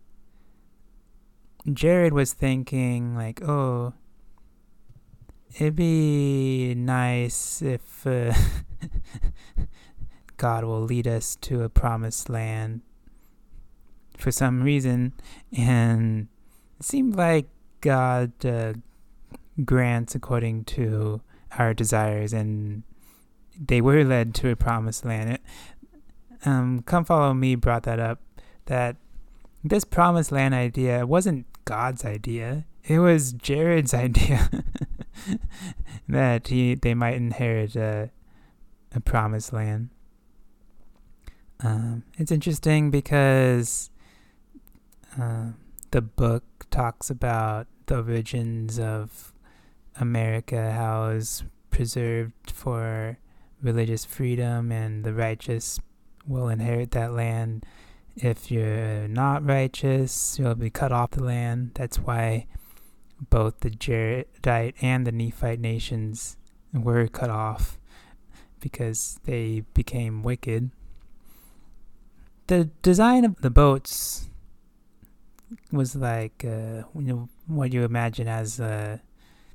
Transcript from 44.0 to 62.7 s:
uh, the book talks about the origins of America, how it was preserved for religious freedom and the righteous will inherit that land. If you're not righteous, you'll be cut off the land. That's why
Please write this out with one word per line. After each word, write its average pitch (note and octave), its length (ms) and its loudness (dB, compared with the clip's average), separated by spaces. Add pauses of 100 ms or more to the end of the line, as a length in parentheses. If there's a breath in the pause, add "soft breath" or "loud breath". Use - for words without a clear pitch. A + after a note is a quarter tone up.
uh, A2+ 320 -4 (400)
the C3 100 4
book A#2 420 2 (260)
talks A#2+ 400 -2
about A2+ 580 -2 (180)
the C3 140 0
origins A2+ 800 -4
of A2 540 -6 (640 soft breath)
America, A2+ 760 -2
how A2 360 -2
it A2 60 -2
was A2 280 -6 (260)
preserved A#2 840 -4
for A2+ 640 -6 (440 soft breath)
religious A2+ 420 0
freedom A#2+ 680 -2
and A2 340 -4
the A2 80 -2
righteous A2+ 680 -4 (480)
will B2+ 220 -2
inherit A#2+ 420 -2
that A#2 220 -2
land. A2+ 520 -2 (500 loud breath)
If A#2+ 340 -2
you're A2 580 -2
not C#3 380 0
righteous, C3+ 960 0
you'll A#2+ 160 2
be A#2 140 -4
cut C3 220 -2
off A#2+ 200 0
the C3 120 -2
land. A#2+ 520 -2
That's B2 240 -4
why A2+ 480 0 (800 loud breath)